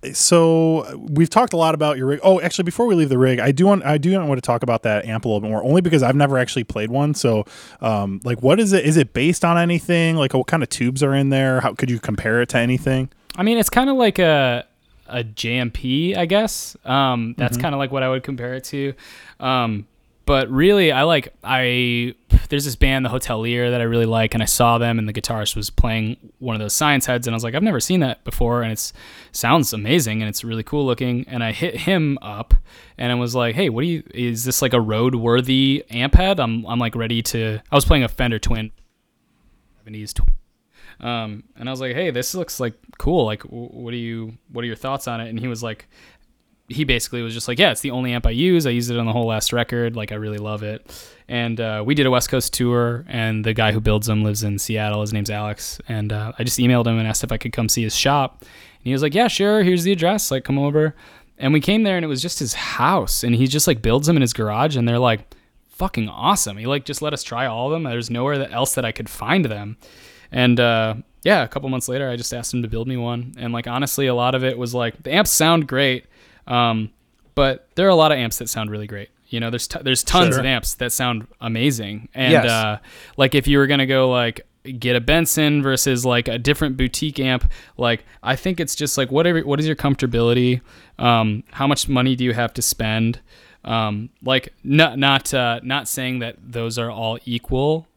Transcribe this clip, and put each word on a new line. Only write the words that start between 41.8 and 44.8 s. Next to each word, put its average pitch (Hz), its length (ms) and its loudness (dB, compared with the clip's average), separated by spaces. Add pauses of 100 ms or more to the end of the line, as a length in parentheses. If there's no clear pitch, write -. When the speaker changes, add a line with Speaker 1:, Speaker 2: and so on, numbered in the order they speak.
Speaker 2:
like, 127 120 -4
"Hey, 165 160 0
this 123 240 -4
looks, 180 260 -8
like, 120 140 -2 (240)
cool. 165 280 2
Like, 107 180 -6
w-, 120 240 -14
what 120 240 -14
do 120 60 -8
you, 113 420 -8 (120)
what 120 120 -8
are 120 40 -4
your 113 80 -6
thoughts 135 320 -6